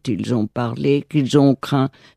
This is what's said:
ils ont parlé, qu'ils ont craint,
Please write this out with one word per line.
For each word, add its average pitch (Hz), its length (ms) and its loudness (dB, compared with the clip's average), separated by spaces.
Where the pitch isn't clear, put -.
ils 107 280 -4
ont 110 120 0
parlé, 139 600 -2
qu'ils 147 300 0
ont 139 160 6
craint, 139 340 -2